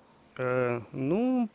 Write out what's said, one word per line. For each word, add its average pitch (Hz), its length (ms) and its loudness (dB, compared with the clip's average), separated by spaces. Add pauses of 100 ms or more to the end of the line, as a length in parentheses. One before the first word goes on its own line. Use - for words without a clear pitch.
(400)
Е, 123 400 0 (120)
ну, 214 640 2